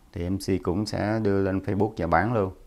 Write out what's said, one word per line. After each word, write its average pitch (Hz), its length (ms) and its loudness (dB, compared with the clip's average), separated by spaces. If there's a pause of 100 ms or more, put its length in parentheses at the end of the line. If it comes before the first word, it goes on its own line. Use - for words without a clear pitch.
(140)
Thì 87 160 -6
M 95 80 -2
C 95 260 -2
cũng 95 220 0
sẽ 104 380 -2
đưa 98 180 2
lên 95 180 0
Facebook 104 380 0
và 85 100 -2
bán 87 260 4
luôn. 95 200 2 (140)